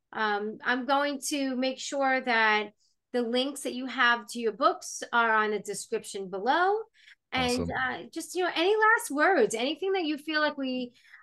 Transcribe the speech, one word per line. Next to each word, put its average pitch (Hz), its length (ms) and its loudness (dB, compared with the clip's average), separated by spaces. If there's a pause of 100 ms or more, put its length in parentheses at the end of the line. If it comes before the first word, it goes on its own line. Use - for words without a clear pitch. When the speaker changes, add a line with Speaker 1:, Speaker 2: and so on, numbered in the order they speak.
(120)
Speaker 1:
Um, 208 520 -2
I'm 247 220 0
going 285 420 2
to 269 260 -2
make 262 240 -2
sure 269 420 0
that 214 500 2 (420)
the 247 100 0
links 254 400 -2
that 247 120 -4
you 254 120 -6
have 240 440 2
to 240 100 -8
your 220 120 0
books 302 600 0
are 233 200 4
on 214 200 4
the 208 80 -2
description 202 680 -8
below. 320 480 2 (540)
And, 254 300 0
Speaker 2:
Awesome. 254 80 -4
Speaker 1:
uh, 254 260 -4 (160)
just, 330 220 -10
you 370 80 0
know, 339 120 0
any 359 200 4
last 440 360 4
words, 294 440 4
anything 302 380 -2
that 370 120 0
you 302 140 -2
feel 302 220 -2
like 294 180 0
we, 254 340 -4 (300)